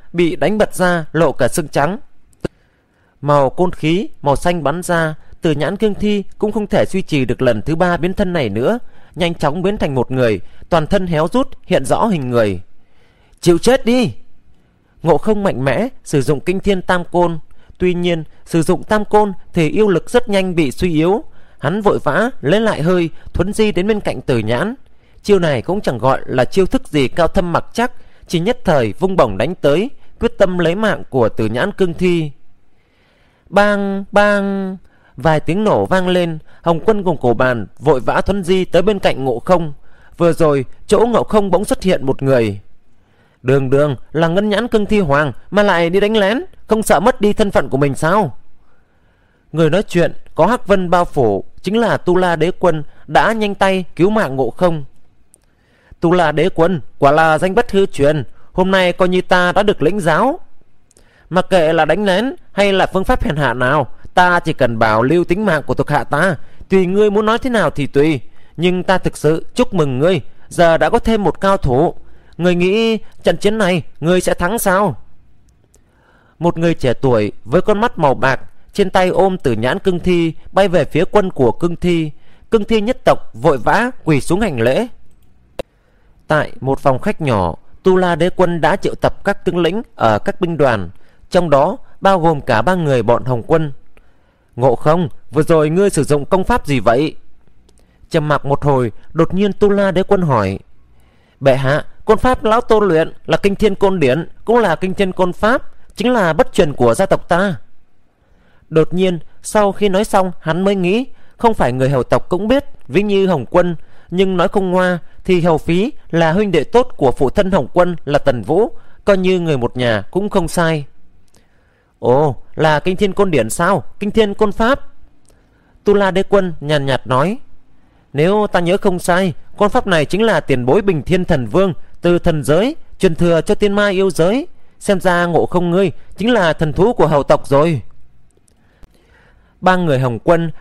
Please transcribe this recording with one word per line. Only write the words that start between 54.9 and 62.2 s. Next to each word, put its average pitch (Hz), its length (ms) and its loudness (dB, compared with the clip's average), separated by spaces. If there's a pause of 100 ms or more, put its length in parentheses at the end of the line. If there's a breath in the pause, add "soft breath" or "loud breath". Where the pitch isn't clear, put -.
"Tu 117 120 2
La 175 200 2
Đế 156 180 0
Quân 170 320 0 (180)
quả 139 120 4
là 156 260 4
danh 185 180 0
bất 233 160 0
hư 196 140 2
truyền, 147 380 0 (300 soft breath)
hôm 185 180 2
nay 185 220 2
coi 185 140 2
như 180 140 0
ta 180 300 2
đã 202 120 2
được 208 180 0
lĩnh 165 180 0
giáo." 185 400 0 (920 soft breath)
"Mặc 175 200 0
kệ 165 240 4
là 160 120 2
đánh 190 200 0
lén 220 300 0 (160)